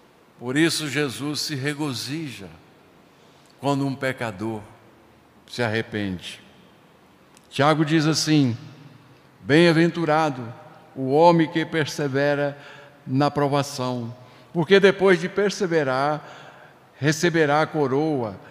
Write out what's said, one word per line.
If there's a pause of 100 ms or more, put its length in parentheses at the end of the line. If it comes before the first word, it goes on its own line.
(380)
Por
isso
Jesus
se
regozija (1120)
quando
um
pecador (840)
se
arrepende. (1080)
Tiago
diz
assim: (840)
"Bem-aventurado (420)
o
homem
que
persevera (500)
na
provação, (380)
porque
depois
de
perseverar, (760)
receberá
a
coroa (120)